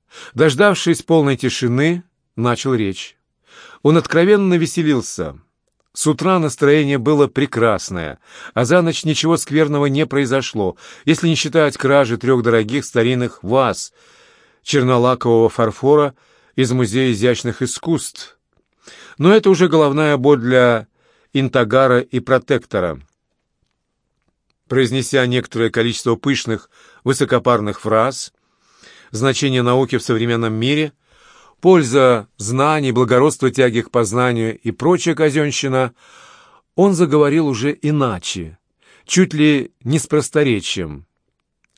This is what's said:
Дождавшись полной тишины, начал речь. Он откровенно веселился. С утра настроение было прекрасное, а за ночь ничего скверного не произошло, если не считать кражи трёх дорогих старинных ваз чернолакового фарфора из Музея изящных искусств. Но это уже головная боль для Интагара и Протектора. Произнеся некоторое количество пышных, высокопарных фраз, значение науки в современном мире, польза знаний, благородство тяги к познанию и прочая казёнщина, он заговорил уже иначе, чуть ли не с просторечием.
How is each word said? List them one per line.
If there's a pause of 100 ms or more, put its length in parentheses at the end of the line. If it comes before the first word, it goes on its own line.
(340)
Дождавшись
полной
тишины, (320)
начал
речь. (680)
Он
откровенно
веселился. (540)
С
утра
настроение
было
прекрасное, (360)
а
за
ночь
ничего
скверного
не
произошло, (260)
если
не
считать
кражи
трёх
дорогих
старинных
ваз (680)
чернолакового
фарфора (420)
из
Музея
изящных
искусств. (800)
Но
это
уже
головная
боль
для (480)
Интагара
и
Протектора. (1700)
Произнеся
некоторое
количество
пышных, (340)
высокопарных
фраз, (800)
значение
науки
в
современном
мире, (680)
польза (120)
знаний,
благородство
тяги
к
познанию
и
прочая
казёнщина, (840)
он
заговорил
уже
иначе, (460)
чуть
ли (120)
не
с
просторечием. (720)